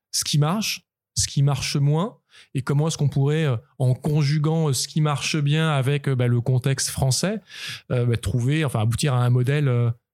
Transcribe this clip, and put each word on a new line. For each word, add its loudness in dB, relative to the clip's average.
ce -4
qui 0
marche, -2
ce -2
qui 0
marche -2
moins, 0
et -2
comment 0
est-ce -4
qu'on 0
pourrait, 0
euh, 0
en 2
conjuguant, 0
euh, 0
ce -4
qui -2
marche 0
bien 2
avec, 0
euh, 0
bah, 2
le 2
contexte 0
français, 0
euh, 0
bah, 2
trouver, 0
enfin 0
aboutir 0
à 2
un 2
modèle, 2
euh, 2